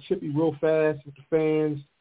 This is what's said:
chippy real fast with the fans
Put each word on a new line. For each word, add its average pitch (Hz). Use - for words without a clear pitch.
chippy 180
real 151
fast 156
with 143
the -
fans 156